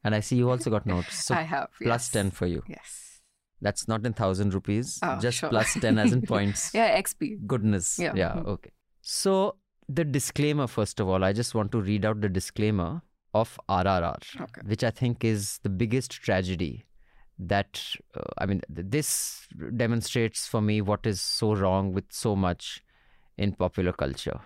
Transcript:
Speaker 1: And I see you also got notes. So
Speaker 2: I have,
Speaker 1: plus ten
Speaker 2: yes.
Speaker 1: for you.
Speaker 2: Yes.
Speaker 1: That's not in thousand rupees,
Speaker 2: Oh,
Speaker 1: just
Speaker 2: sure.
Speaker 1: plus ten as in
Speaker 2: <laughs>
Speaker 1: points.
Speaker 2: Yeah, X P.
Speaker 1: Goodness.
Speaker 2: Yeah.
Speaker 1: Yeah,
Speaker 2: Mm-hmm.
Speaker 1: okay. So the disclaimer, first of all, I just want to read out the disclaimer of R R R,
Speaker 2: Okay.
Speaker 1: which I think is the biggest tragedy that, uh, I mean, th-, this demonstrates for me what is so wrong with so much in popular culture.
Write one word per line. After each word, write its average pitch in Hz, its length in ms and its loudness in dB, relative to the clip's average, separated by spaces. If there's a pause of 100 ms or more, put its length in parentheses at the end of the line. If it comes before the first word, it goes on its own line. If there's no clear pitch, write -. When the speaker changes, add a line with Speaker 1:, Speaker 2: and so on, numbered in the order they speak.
Speaker 1:
And 110 100 2
I 107 60 2
see 127 160 2
you 123 120 4
also 127 200 0
got 107 160 2
notes. - 400 -2
So - 100 0
Speaker 2:
I 165 60 2
have, 160 260 -4 (140)
Speaker 1:
plus 117 280 0
ten 101 180 0
Speaker 2:
yes. 92 80 -2
Speaker 1:
for 90 120 -2
you. 80 220 -2
Speaker 2:
Yes. - 500 -18 (420)
Speaker 1:
That's 101 280 -2
not 110 160 0
in 117 80 0
thousand 98 400 2
rupees, 104 500 -2
Speaker 2:
Oh, 135 160 -2
Speaker 1:
just 120 200 0
Speaker 2:
sure. 156 100 -4
Speaker 1:
plus 110 240 2
ten 110 240 2
as 110 160 4
in 127 80 2
Speaker 2:
<laughs> 113 120 -2
Speaker 1:
points. 101 400 0
Speaker 2:
Yeah, 226 120 4 (140)
X - 140 -4
P. 214 220 -6 (100)
Speaker 1:
Goodness. 104 540 0
Speaker 2:
Yeah. 170 160 0
Speaker 1:
Yeah, 90 200 2
Speaker 2:
Mm-hmm. 85 180 -2
Speaker 1:
okay. - 180 -10 (300)
So 190 540 0 (340)
the 151 160 0
disclaimer, 143 600 0
first - 340 -2
of 95 80 2
all, 95 160 4
I 98 80 4
just 117 220 -2
want 104 180 0
to 113 80 2
read 101 240 2
out 107 160 0
the 104 80 0
disclaimer 98 720 0 (320)
of 110 340 0
R 92 200 2
R 92 160 4
R, - 160 -4 (220)
Speaker 2:
Okay. - 240 -14
Speaker 1:
which 104 180 -2
I 113 80 2
think 120 340 -2
is 104 380 0
the 104 60 0
biggest 113 420 0
tragedy 90 720 -2 (540)
that, 98 420 -2 (340)
uh, 50 60 -10 (160)
I - 80 -4
mean, 95 160 0 (120)
th-, 87 140 -8 (100)
this - 500 -4 (280)
demonstrates 117 720 0
for 113 140 0
me 107 200 4
what 101 260 0
is 98 140 0
so - 340 0
wrong 95 360 2
with 95 180 -2
so 107 260 0
much - 480 -2 (540)
in 101 160 0
popular 90 380 0
culture. - 540 -4